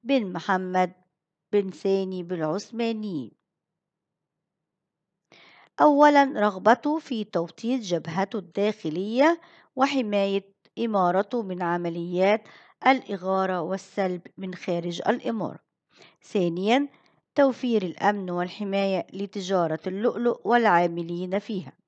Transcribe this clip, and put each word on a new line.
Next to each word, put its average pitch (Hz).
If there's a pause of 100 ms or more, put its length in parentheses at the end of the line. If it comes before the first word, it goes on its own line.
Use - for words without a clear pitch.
بن 233
محمد 185 (600)
بن 196
ثاني 190
بالعثمانيين. 185 (2500)
أولًا، 294 (120)
رغبته 214
في 226
توطيد 220
جبهته 175
الداخلية 208 (360)
وحماية 208 (240)
إمارته 202
من 185
عمليات 175 (440)
الإغارة 190
والسلب 185 (140)
من 185
خارج 170
الإمارة. 220 (640)
ثانيًا، 202 (460)
توفير 247
الأمن 185
والحماية 190
لتجارة 185
اللؤلؤ 220
والعاملين 175
فيها. 180 (160)